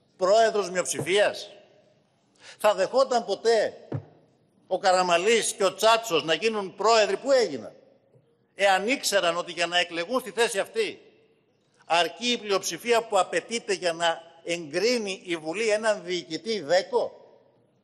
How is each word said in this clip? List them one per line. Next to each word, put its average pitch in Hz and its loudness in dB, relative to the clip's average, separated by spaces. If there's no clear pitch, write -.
πρόεδρος 208 4
μειοψηφίας; 170 0
Θα 208 4
δεχόταν 233 0
ποτέ 208 0
ο 180 -2
Καραμαλής 185 2
και 208 -4
ο 185 2
Τσάτσος 214 2
να 160 0
γίνουν 202 -4
πρόεδροι; 202 4
Πού 262 -2
έγιναν; 147 0
Εάν 190 2
ήξεραν 190 0
ότι 180 -8
για 170 -4
να 175 0
εκλεγούν 175 -2
στη 220 -12
θέση 214 0
αυτή 190 -6
αρκεί 170 0
η 240 0
πλειοψηφία 208 -2
που 208 0
απαιτείται 196 -2
για 170 -2
να 165 -2
εγκρίνει 185 -2
η 175 -4
Βουλή 170 -4
έναν 208 0
διοικητή 175 -6
δέκο; 185 -2